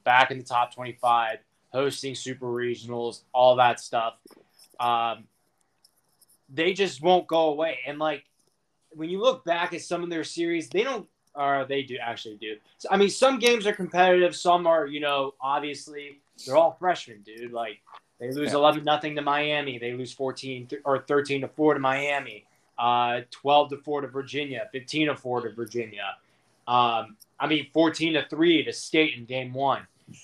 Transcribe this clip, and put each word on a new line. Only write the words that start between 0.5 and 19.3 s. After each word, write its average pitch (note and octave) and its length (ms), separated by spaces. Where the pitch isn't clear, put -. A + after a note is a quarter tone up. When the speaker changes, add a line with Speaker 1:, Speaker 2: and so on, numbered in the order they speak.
Speaker 1:
twenty-five, A#2 640
hosting C3+ 460
super B2+ 320
regionals, A#2+ 720
all B2+ 240
that B2 240
stuff. A2+ 360
Um, A#2 460
they E3 200
just F3 280
won't F3+ 260
go D#3+ 200
away. D3+ 400
And, D3 100
like, D3+ 280
when D#3+ 200
you F#3+ 120
look B3+ 240
back E3+ 280
at E3 80
some F3 220
of F3 60
their D#3+ 160
series, E3+ 420
they F#3+ 160
don't, B3 240
or C#3 300
they C3+ 200
do, B2 180
actually A2+ 340
do. G#2+ 220
So, - 140
I F#3+ 60
mean, G3 120
some C4 300
games A#3 260
are G#3 80
competitive. F3+ 640
Some F3 320
are, D#3+ 180
you D3 140
know, C#3+ 400
obviously, C#3+ 800
they're B2+ 120
all E3 200
freshmen, D3 440
dude. A2+ 320
Like, A#2 260
they B2 140
lose C#3+ 180
Speaker 2:
Yeah. C#3+ 60
Speaker 1:
eleven D3+ 260
nothing D3+ 320
to D3 60
Miami. C#3+ 560